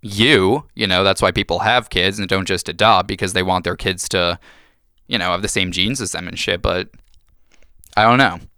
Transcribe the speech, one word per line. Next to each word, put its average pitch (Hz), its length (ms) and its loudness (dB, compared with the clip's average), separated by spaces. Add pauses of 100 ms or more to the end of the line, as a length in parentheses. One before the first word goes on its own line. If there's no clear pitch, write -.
you, 107 640 2 (100)
you 104 120 -4
know, 92 180 2
that's 98 160 2
why 95 100 2
people 87 280 -2
have 110 320 0
kids 95 280 0
and 101 80 -6
don't 95 200 -2
just 90 240 -4
adopt, 98 360 4
because 95 280 -6
they 92 80 2
want 92 220 0
their 90 120 -2
kids - 320 -6
to, 87 300 -2 (720)
you 123 100 -4
know, 90 140 -2
have 87 100 -4
the 104 60 -4
same 92 220 -2
genes 101 300 -2
as - 120 -6
them 90 140 -8
and 90 120 -12
shit, 92 240 -4
but 90 260 -4 (1080)
I 92 60 4
don't 117 120 6
know. 101 240 2 (180)